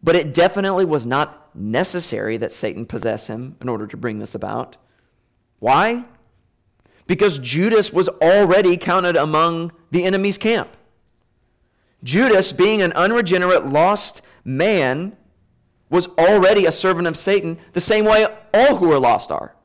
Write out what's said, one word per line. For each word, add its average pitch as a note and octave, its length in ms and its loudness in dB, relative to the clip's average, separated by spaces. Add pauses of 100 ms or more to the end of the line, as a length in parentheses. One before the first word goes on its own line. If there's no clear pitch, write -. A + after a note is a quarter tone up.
But E3 120 2
it D#3 180 -2
definitely F#3+ 520 0
was D3+ 200 -2
not C#3 500 -6
necessary A2+ 800 -4
that G#2+ 140 -6
Satan A2 340 -8
possess A2 420 -8
him B2 340 -12
in B2 80 -8
order G#2+ 180 -8
to G#2 100 -18
bring G#2+ 220 -8
this G#2 160 -14
about. G#2 420 -10 (840)
Why? G#3 460 0 (1000)
Because E3+ 320 0
Judas F3+ 520 0
was F3+ 160 0
already F3+ 680 4
counted F3 380 -2
among E3 560 0 (180)
the F3 140 -2
enemy's F#3+ 340 0
camp. - 400 -2 (1300)
Judas, F#3+ 480 2
being G3 320 2
an E3+ 100 -2
unregenerate, F#3 720 0
lost E3 560 0 (220)
man, D#3 760 -2 (720)
was F3 180 0 (100)
already G3 480 4
a D#3+ 60 2
servant F3 360 -2
of D#3 100 -4
Satan, E3+ 400 -2 (160)
the F3 80 -2
same G#3+ 240 0
way G#3+ 220 4 (260)
all B3+ 240 4
who F3 140 2
are C#3+ 80 4
lost A#2 320 0
are. - 340 -8